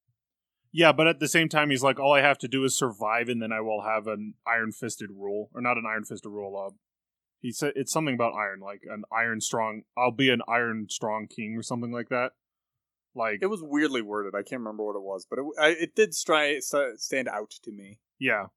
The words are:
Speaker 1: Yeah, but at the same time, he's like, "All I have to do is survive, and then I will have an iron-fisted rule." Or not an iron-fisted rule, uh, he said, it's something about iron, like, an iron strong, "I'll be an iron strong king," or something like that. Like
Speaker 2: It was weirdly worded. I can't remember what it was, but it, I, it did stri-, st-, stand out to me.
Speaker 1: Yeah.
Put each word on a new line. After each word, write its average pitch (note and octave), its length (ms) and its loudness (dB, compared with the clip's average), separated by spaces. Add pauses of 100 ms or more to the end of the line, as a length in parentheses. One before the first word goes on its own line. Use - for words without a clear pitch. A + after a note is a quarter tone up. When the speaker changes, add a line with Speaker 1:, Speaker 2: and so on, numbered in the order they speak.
(720)
Speaker 1:
Yeah, D#3+ 200 8
but D#3 160 6
at E3 120 2
the D3+ 80 0
same E3 220 4
time, D3 220 4
he's C3 100 2
like, C3 180 4
"All C#3 140 6
I C#3 80 8
have C#3 180 6
to C3 80 -6
do C3+ 160 0
is B2+ 140 2
survive, A2+ 500 0
and A#2+ 140 -2
then A2 100 -4
I A2 100 -2
will A2 200 -2
have G#2+ 240 0
an G#2+ 300 -6 (100)
iron-fisted A2+ 640 -2
rule." G2+ 460 -6
Or B2 60 -8
not B2 160 2
an A#2 120 -6
iron-fisted G#2+ 420 -8
rule, G2+ 240 -8
uh, G2 200 -10 (680)
he B2 100 -4
said, C#3+ 240 -4
it's C#3 160 -4
something D#3 220 0
about A#2 220 0
iron, G2 260 -4
like, G2 280 -14
an G#2+ 220 -10
iron A2+ 300 0
strong, A2 400 -2 (160)
"I'll B2 140 4
be C3 180 2
an A#2+ 180 2
iron A#2 420 0
strong G#2+ 380 -4
king," A2 300 -10
or A2+ 60 -6
something A#2+ 280 -6
like A#2+ 180 -8
that. B2+ 220 0 (840)
Like A2 260 -2
Speaker 2:
It F#3+ 60 0
was G3+ 140 -2
weirdly D3 400 2
worded. G#2 320 -4
I G2+ 100 -2
can't B2+ 180 -8
remember G#2+ 240 -6
what G#2 100 -4
it G2 80 -6
was, F#2+ 260 -8
but A2+ 100 -4
it, C#3 60 -6 (140)
I, D3+ 100 6
it E3 260 -2
did G#3+ 180 4
stri-, D3 500 2
st-, C3 360 -2
stand C3 280 -4
out G#2+ 240 -6 (120)
to A2+ 80 -12
me. G2+ 280 -18 (180)
Speaker 1:
Yeah. A2+ 280 0 (120)